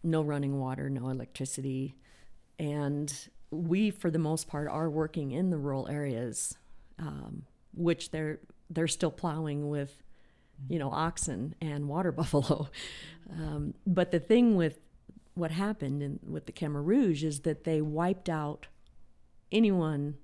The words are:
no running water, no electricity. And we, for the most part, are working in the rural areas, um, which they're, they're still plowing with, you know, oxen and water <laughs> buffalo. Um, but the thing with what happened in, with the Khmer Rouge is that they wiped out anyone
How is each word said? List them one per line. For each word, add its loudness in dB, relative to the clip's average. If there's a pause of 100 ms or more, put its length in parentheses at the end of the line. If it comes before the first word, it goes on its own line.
no 4
running 0
water, -2
no -2
electricity. -4 (640)
And -2 (380)
we, 2
for -2
the 0
most 0
part, -4
are 0
working -2
in 2
the 2
rural -2
areas, -4 (420)
um, -8 (300)
which 0
they're, -4 (300)
they're 2
still 2
plowing -2
with, -4 (640)
you 0
know, -2
oxen -2
and -2
water 0
<laughs> -4
buffalo. 2 (640)
Um, -4 (140)
but 4
the 4
thing 8
with 2 (580)
what -2
happened 0
in, -4
with -6
the -12
Khmer -2
Rouge 4
is -2
that -2
they 2
wiped 0
out -4 (840)
anyone 4